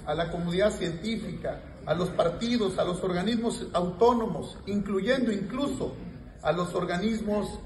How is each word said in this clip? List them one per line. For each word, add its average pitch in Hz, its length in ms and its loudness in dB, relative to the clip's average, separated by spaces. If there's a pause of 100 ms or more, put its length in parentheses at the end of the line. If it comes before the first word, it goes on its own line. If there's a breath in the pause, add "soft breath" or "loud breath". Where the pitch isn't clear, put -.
a 151 80 0
la 165 160 0
comunidad 180 420 2
científica, 170 880 -4 (240)
a 156 100 0
los 175 160 0
partidos, 202 680 2
a - 60 4
los 175 180 -2
organismos 208 680 0
autónomos, 180 840 2 (100)
incluyendo 208 680 2
incluso - 600 -2 (480)
a 151 100 4
los 175 220 0
organismos 196 920 0